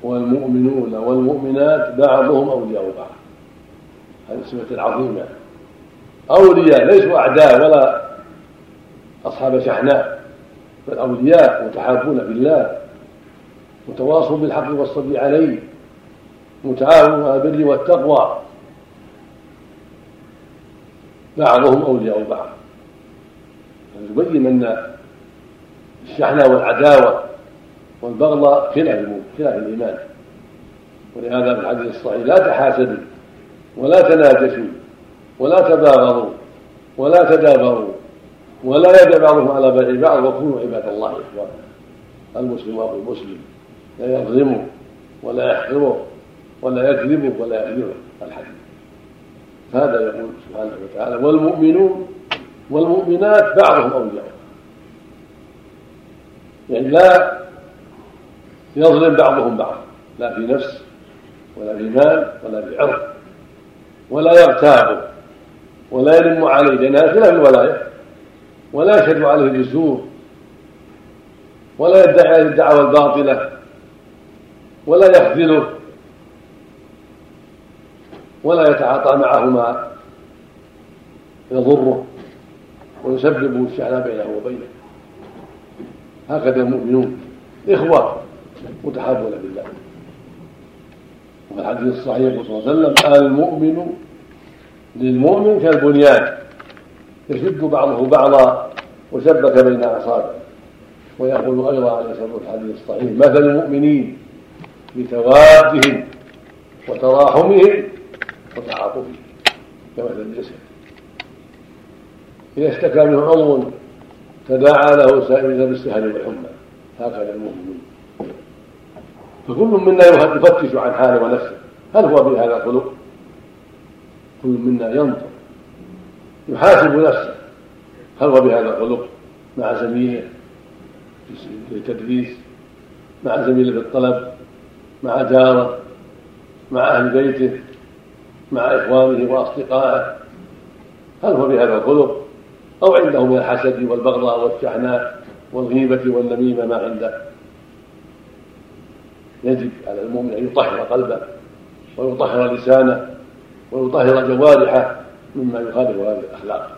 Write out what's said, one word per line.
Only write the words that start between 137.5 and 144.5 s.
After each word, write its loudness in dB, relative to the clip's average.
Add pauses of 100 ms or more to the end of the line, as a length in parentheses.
مع -4
إخوانه 0
وأصدقائه، -4 (1080)
هل -2
هو 0
بهذا 2
الخلق؟ -2 (560)
أو 4
عنده 2
من 0
الحسد -4
والبغضاء -2
والشحناء -6 (320)